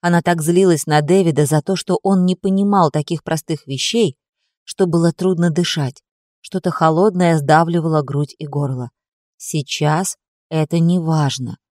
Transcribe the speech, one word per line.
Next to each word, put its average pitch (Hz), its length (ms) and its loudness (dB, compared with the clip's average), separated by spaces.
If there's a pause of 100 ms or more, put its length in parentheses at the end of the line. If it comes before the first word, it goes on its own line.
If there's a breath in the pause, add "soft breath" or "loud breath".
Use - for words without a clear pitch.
Она 175 220 2
так 170 200 -2
злилась 170 440 2
на 151 140 2
Дэвида 156 460 2
за 151 160 0
то, 190 140 -4
что 180 260 -2
он 190 220 2
не 180 120 0
понимал 196 540 0
таких 151 320 -4
простых - 440 -6
вещей, 139 500 -2 (480)
что - 220 -2
было 170 260 2
трудно 175 380 0
дышать. 151 520 -4 (380)
Что-то 185 300 -6
холодное 170 680 2
сдавливало 160 640 2
грудь 143 360 -4
и 156 80 -12
горло. 131 440 -6 (460)
«Сейчас 156 800 -4 (320)
это 160 300 -2
не 170 200 2
важно», 151 580 -2 (180)